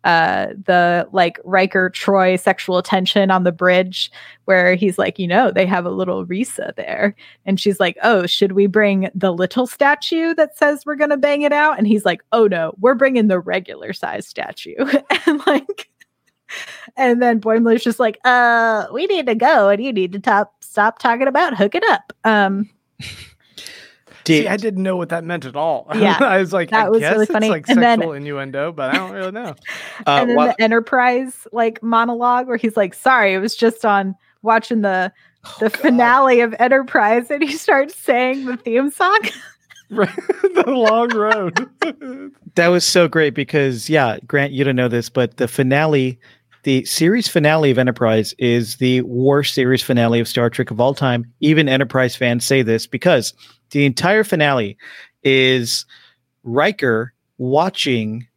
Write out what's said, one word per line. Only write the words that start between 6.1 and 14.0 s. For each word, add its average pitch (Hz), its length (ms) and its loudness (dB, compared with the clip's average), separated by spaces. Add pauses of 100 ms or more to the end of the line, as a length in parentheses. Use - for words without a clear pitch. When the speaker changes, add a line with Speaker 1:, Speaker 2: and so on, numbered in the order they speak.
Speaker 1:
Risa - 480 -8
there." - 400 -4 (300)
And 190 140 -2
she's 196 200 -2
like, 175 240 0
"Oh, 196 240 2
should 196 240 0
we 202 160 2
bring 196 480 0
the 185 180 0
little 185 320 -2
statue 320 720 0
that 302 220 0
says 294 280 0
we're 294 100 -6
gonna 294 220 0
bang 285 240 0
it 294 100 0
out?" 294 280 2
And 208 80 0
he's 208 180 2
like, 175 160 -2 (100)
"Oh 220 140 4
no, 170 340 -2
we're 247 160 4
bringing 247 340 2
the 185 100 2
regular 180 540 -8
size - 340 -10